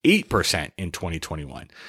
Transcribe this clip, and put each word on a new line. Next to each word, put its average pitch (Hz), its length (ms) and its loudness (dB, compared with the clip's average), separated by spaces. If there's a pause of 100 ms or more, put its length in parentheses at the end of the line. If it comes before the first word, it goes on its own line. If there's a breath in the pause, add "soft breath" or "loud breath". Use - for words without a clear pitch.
eight 190 260 6
percent 85 480 0
in 90 140 -4
twenty 82 280 -6
twenty-one. 73 500 -10 (200 loud breath)